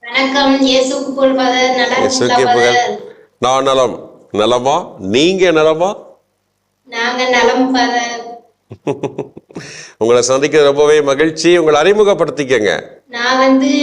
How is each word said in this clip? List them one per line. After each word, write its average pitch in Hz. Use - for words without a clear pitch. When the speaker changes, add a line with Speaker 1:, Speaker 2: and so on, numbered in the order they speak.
Speaker 1:
வணக்கம். 269
இயேசுவுக்கு 262
புகழ் 269
ஃபாதர். 254
நல்லா 254
Speaker 2:
இயேசுக்கே 262
Speaker 1:
இருக்கீங்களா 247
Speaker 2:
புகழ். 120
Speaker 1:
ஃபாதர்? -
Speaker 2:
நான் 131
நலம். 131
நலமா? 123
நீங்க 165
நலமா? 160
Speaker 1:
நாங்க 247
நலம் 254
ஃபாதர். 240
Speaker 2:
<laughs> -
உங்களை 120
சந்திக்கிறது 139
ரொம்பவே 147
மகிழ்ச்சி. 156
உங்களை 156
அறிமுகப்படுத்திக்கங்க. 151
Speaker 1:
நான் 247
வந்து, 269